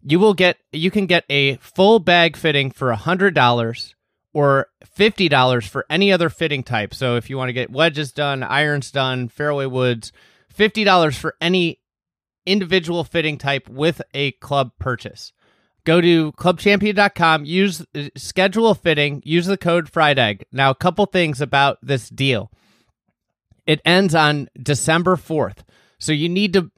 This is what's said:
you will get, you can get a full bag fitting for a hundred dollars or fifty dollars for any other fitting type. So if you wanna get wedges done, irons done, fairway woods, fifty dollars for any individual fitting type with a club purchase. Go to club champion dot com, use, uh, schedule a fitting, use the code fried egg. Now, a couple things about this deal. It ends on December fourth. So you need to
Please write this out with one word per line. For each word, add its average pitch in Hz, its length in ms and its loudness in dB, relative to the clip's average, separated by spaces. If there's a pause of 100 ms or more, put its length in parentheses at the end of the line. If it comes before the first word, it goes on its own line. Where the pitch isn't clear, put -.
you 151 160 0
will 208 160 4
get, 180 220 2 (140)
you 165 200 -2
can 196 160 -2
get 170 200 0
a 139 280 0
full 202 420 2
bag 170 400 2
fitting 143 320 0
for 127 220 -4
a 113 40 0
hundred 175 380 -2
dollars 120 640 0 (360)
or 139 360 2 (180)
fifty 202 420 0
dollars 127 380 2
for - 240 -10
any 196 220 2
other 170 180 2
fitting 147 320 -4
type. 110 320 -6
So 123 220 -4
if 120 120 -6
you 135 80 -10
wanna 131 160 -6
get 123 200 -6
wedges 147 400 -2
done, 143 320 -4
irons 143 480 -2
done, 131 360 -4
fairway 143 380 -4
woods, 127 460 -2 (380)
fifty 214 340 -2
dollars 175 340 2
for - 240 -8
any 175 380 -2 (680)
individual 175 580 -2
fitting 151 360 -4
type 139 300 -4
with 143 340 -4 (100)
a 139 200 -4
club 135 440 -4
purchase. - 560 -10 (520)
Go 170 160 4
to 165 320 4
club 175 260 0
champion 202 360 0
dot 202 200 2
com, 160 280 2
use, 170 400 0 (120)
uh, 143 220 -8
schedule 202 520 0
a 202 60 4
fitting, 147 500 -2
use 170 220 0
the 196 100 -2
code 170 320 0
fried 147 300 2
egg. 104 320 0
Now, 139 180 0
a 135 60 0
couple 185 320 0
things 156 340 -2
about 139 400 0
this 131 260 -4
deal. 120 440 -4 (1120)
It 156 180 0
ends 175 300 2
on 147 340 2 (140)
December 160 540 0
fourth. 139 480 -4 (340)
So - 140 -6
you 156 180 0
need 185 240 0
to 180 240 0